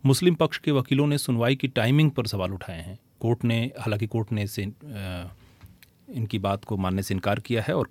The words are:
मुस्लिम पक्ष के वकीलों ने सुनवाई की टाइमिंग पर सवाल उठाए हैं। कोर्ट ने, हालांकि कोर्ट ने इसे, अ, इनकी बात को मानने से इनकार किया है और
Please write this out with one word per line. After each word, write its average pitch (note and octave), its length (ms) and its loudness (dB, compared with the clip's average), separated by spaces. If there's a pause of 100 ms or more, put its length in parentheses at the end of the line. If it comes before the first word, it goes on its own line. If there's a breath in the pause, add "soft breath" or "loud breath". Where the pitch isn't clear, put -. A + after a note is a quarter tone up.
मुस्लिम D#3+ 300 6
पक्ष - 220 0
के - 140 -2
वकीलों C#3 360 2
ने D3 100 2
सुनवाई B2 380 2
की C3 120 -4
टाइमिंग C3+ 440 4
पर A2 160 -2
सवाल F#2+ 260 -2
उठाए E2+ 280 -10
हैं। F#2 180 -14 (200)
कोर्ट A2+ 260 0
ने, A#2 340 0
हालांकि A2 280 -2
कोर्ट A2 240 -2
ने G#2+ 120 0
इसे, G2+ 200 -6
अ, F#2+ 640 -10 (840 soft breath)
इनकी A2 260 -2
बात G2 260 -2
को G#2+ 120 -4
मानने F#2+ 240 0
से F#2+ 120 -4
इनकार G2+ 260 0
किया A#2 220 -2
है D#3 120 -2
और - 160 0